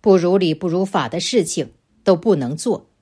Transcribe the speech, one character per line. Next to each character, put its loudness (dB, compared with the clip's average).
不 4
如 2
理 0
不 -6
如 0
法 -4
的 -6
事 0
情 -8
都 4
不 0
能 -4
做。 -6